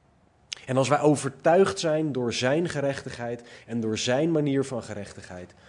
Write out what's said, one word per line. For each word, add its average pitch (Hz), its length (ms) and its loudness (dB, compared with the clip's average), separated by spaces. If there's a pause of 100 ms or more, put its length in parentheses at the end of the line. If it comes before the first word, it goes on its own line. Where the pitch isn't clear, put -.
(640)
En 127 120 -2
als 131 100 4
wij 143 120 4
overtuigd 160 800 4
zijn 156 320 0
door 123 220 -2
zijn 151 360 0
gerechtigheid 131 800 -6 (200)
en 117 120 -4
door 110 180 0
zijn 139 340 2
manier 143 320 2
van 123 200 -6
gerechtigheid, 98 680 -14 (160)